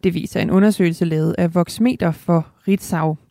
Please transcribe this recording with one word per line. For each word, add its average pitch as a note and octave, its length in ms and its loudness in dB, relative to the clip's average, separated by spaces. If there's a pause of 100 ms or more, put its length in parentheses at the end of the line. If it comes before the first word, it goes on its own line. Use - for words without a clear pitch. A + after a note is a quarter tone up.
Det F3+ 100 2
viser - 280 -4
en - 100 -2
undersøgelse F#3+ 540 2
lavet D#3+ 320 0
af F3 180 0
Voxmeter F3+ 560 0
for E3 360 0 (200)
Ritzau. D#3+ 500 -2 (140)